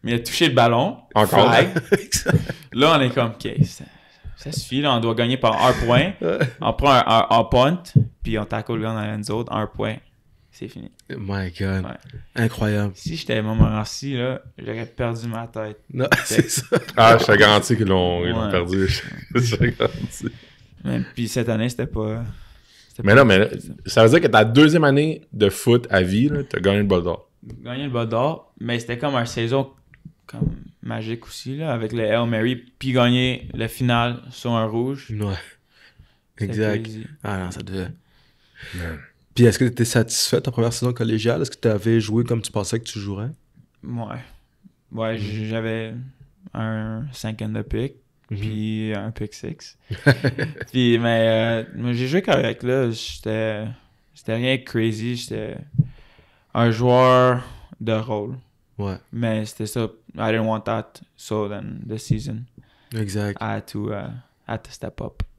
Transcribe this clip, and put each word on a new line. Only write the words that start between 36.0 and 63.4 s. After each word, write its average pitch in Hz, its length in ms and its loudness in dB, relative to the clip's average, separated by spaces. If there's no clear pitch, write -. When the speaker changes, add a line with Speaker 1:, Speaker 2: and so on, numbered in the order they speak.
Speaker 1:
C'était 104 80 -4
Speaker 3:
Exact. 107 380 -2
Speaker 1:
crazy. 110 220 -12
Speaker 3:
Ah 104 160 -6
non, 90 120 -6
ça - 100 -12
devait 95 280 -8
Speaker 2:
Man. 82 220 -10
Speaker 3:
Puis 120 100 6
est-ce 107 140 4
que 131 60 4
t'étais 117 200 0
satisfait - 520 0
de 151 60 2
ta 131 80 -4
première 117 220 -2
saison 123 200 -4
collégiale ? 113 480 -2
Est-ce 139 100 -4
que - 60 -20
t'avais 113 420 2
joué 107 240 0
comme 117 180 -2
tu - 100 -12
pensais 107 280 -4
que 117 60 -10
tu - 140 -10
jouerais ? 101 300 -8
Speaker 1:
Ouais. 117 220 -10
Ouais, 113 220 -6
Speaker 3:
Mhm. 110 60 -6
Speaker 1:
j-, 104 280 -6
j'avais 113 460 -6
un 110 580 -6
cinq 110 320 -8
and 107 120 -6
a 107 80 -4
pick, 120 320 -4
Speaker 3:
Mhm. 104 80 -6
Speaker 1:
puis 107 560 -4
un 104 160 -6
pick 107 220 -10
six. - 440 -14
Speaker 3:
<laughs> - 800 -2
Speaker 1:
Puis, 120 260 4
mais, 117 300 2
euh, 113 360 2
moi, 120 180 -4
j'ai 123 140 -2
joué 170 160 0
correct, 117 400 0
là. 123 260 0
J'étais, 110 760 -6
c'était 113 200 -6
rien 127 200 0
de 127 80 -6
crazy. 113 540 -2
J'étais 110 400 -10
un 117 180 4
joueur 127 720 4
de 113 120 -2
rôle. 110 440 -4
Speaker 3:
Ouais. 98 180 -4
Speaker 1:
Mais 110 340 -2
c'était 107 220 -8
ça. 117 200 -4
I 110 140 -4
didn't 113 160 0
want 110 140 -2
that 110 320 -6
so 107 320 -4
then 104 400 -12
this 110 160 -10
season. 110 380 -4
Speaker 3:
Exact. 104 440 -6